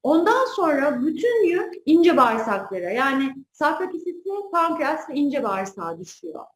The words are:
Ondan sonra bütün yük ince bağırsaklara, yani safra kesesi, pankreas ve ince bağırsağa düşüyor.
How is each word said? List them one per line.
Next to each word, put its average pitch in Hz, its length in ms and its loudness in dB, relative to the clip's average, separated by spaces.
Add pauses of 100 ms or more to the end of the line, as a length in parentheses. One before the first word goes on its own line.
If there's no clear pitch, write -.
Ondan 381 420 4 (100)
sonra 285 500 0
bütün 440 420 2
yük 370 260 -2 (120)
ince 330 320 6
bağırsaklara, 202 760 0
yani 269 440 0 (160)
safra 320 380 -2
kesesi, - 400 -8 (220)
pankreas 320 580 0
ve 277 40 -10
ince 277 300 0
bağırsağa 190 560 -6
düşüyor. - 460 -14 (100)